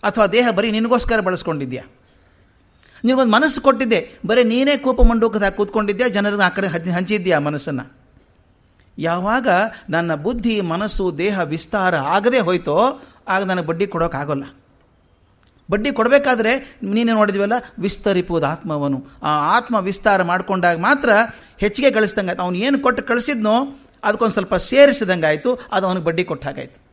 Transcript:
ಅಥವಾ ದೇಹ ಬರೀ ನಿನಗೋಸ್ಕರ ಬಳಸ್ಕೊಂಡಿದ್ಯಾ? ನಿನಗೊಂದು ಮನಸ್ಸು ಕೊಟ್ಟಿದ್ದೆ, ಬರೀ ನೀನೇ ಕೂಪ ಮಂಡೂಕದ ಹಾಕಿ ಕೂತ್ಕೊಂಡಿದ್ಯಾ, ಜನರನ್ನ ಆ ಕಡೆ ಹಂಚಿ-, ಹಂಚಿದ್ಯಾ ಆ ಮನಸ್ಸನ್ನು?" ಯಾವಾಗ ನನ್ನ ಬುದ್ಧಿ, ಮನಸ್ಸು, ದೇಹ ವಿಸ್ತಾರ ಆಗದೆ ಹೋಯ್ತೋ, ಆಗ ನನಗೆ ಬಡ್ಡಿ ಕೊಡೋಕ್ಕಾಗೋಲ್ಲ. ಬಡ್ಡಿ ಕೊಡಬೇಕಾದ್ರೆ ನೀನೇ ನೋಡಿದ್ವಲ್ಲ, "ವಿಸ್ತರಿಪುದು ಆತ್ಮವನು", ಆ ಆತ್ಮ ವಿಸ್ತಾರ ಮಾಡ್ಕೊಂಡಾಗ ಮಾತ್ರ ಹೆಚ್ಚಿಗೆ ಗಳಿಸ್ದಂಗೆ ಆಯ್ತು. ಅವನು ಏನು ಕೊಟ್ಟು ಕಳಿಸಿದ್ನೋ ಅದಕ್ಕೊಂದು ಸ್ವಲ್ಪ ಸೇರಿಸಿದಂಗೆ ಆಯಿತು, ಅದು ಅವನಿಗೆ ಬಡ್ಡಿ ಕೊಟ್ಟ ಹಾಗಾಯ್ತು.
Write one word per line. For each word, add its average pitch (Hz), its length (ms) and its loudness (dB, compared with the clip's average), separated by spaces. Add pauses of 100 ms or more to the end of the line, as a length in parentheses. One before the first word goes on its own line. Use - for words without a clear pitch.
ಅಥವಾ 208 240 2
ದೇಹ 233 240 2
ಬರೀ 214 200 0
ನಿನಗೋಸ್ಕರ 226 500 0
ಬಳಸ್ಕೊಂಡಿದ್ಯಾ? 151 640 -4 (1200)
ನಿನಗೊಂದು 254 280 2
ಮನಸ್ಸು 285 280 2
ಕೊಟ್ಟಿದ್ದೆ, 233 500 0 (160)
ಬರೀ 240 180 4
ನೀನೇ 262 320 2
ಕೂಪ 262 260 2
ಮಂಡೂಕದ 226 400 4
ಹಾಕಿ 196 140 0
ಕೂತ್ಕೊಂಡಿದ್ಯಾ, 208 520 0
ಜನರನ್ನ 202 340 0
ಆ 180 60 4
ಕಡೆ 190 180 -2
ಹಂಚಿ-, 175 260 -4
ಹಂಚಿದ್ಯಾ 180 440 0
ಆ 147 40 2
ಮನಸ್ಸನ್ನು?" 143 560 -6 (1000)
ಯಾವಾಗ 190 500 -2 (420)
ನನ್ನ 165 240 -2
ಬುದ್ಧಿ, 214 460 -2
ಮನಸ್ಸು, 185 580 -4
ದೇಹ 190 220 -2
ವಿಸ್ತಾರ 170 560 -2
ಆಗದೆ 196 420 2
ಹೋಯ್ತೋ, 180 640 0 (260)
ಆಗ 190 140 0
ನನಗೆ 180 240 -2
ಬಡ್ಡಿ 165 200 -2
ಕೊಡೋಕ್ಕಾಗೋಲ್ಲ. 147 580 -4 (1300)
ಬಡ್ಡಿ 214 220 -2
ಕೊಡಬೇಕಾದ್ರೆ 254 920 0
ನೀನೇ 226 300 0
ನೋಡಿದ್ವಲ್ಲ, 202 400 0 (260)
"ವಿಸ್ತರಿಪುದು 180 680 -2
ಆತ್ಮವನು", 143 600 -4 (160)
ಆ 151 340 0
ಆತ್ಮ 240 200 -2
ವಿಸ್ತಾರ 190 460 0
ಮಾಡ್ಕೊಂಡಾಗ 175 560 0
ಮಾತ್ರ 269 320 2 (480)
ಹೆಚ್ಚಿಗೆ 247 320 2
ಗಳಿಸ್ದಂಗೆ 208 380 0
ಆಯ್ತು. 175 140 -4
ಅವನು 180 140 -2
ಏನು 262 220 0
ಕೊಟ್ಟು 277 240 0
ಕಳಿಸಿದ್ನೋ 240 800 -2 (240)
ಅದಕ್ಕೊಂದು 214 280 0
ಸ್ವಲ್ಪ 190 220 -2
ಸೇರಿಸಿದಂಗೆ 190 720 4
ಆಯಿತು, 156 340 0 (120)
ಅದು 190 140 0
ಅವನಿಗೆ 185 180 -4
ಬಡ್ಡಿ 165 200 -2
ಕೊಟ್ಟ 156 220 -8
ಹಾಗಾಯ್ತು. 135 360 -12 (100)